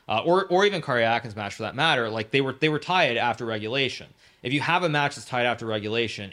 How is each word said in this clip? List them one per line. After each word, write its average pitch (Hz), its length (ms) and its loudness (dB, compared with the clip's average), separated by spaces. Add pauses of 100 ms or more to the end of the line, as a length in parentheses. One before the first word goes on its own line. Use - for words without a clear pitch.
uh, 110 160 0
or, 180 220 4
or 190 180 4
even 196 200 0
Karyakin's 117 520 0
match 101 200 -6
for 110 80 -8
that 104 100 -6
matter, 135 340 2
like, 110 220 -4
they 135 120 2
were, 135 120 -2
they 156 160 0
were 151 80 0
tied 147 400 2
after 117 280 -2
regulation. 113 600 -4 (380)
If 123 100 -2
you 143 80 0
have - 220 2
a 170 60 2
match 147 260 2
that's 113 120 -16
tied 123 200 0
after 117 180 -2
regulation, 107 680 -2